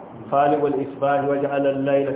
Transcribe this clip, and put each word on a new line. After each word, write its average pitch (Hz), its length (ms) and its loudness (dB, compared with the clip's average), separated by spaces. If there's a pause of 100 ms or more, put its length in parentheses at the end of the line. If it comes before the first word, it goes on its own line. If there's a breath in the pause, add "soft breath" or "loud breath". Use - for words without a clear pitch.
(160)
"فالق 143 480 2
الإصباح 139 640 0
وجعل 139 380 0
الليل 139 500 2